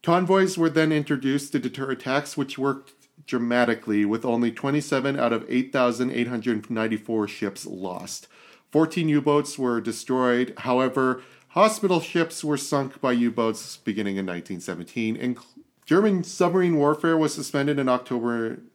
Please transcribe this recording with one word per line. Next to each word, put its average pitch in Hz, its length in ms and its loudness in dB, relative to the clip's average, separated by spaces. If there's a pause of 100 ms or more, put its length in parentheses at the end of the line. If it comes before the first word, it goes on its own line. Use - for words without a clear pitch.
Convoys 185 560 2
were 165 100 2
then 156 240 4
introduced 139 600 0
to 139 60 0
deter 135 320 -4
attacks, 131 460 -4
which 135 220 -6
worked 135 340 -2 (340)
dramatically, 117 760 2
with 113 220 0
only 120 260 2
twenty-seven 139 640 0
out 117 140 2
of 113 160 -2
eight 127 240 -2
thousand 123 380 2
eight 120 180 -2
hundred 113 420 -4
ninety-four 113 560 -2
ships 101 380 -6
lost. - 640 -10 (420)
Fourteen 160 380 2
U-boats 147 500 2
were 123 220 0
destroyed. 123 800 0
However, 127 640 0 (280)
hospital 185 500 2
ships 165 420 -2
were 151 140 0
sunk 139 440 -2
by 127 120 2
U-boats 117 640 0
beginning 101 400 -2
in 98 100 -2
nineteen 90 320 -8
seventeen. 95 580 -6
Inc-, 123 280 -6 (420)
German 190 380 4
submarine 175 500 2
warfare 151 420 2
was 156 160 2
suspended 143 460 -2
in 131 100 0
October 120 680 -2 (160)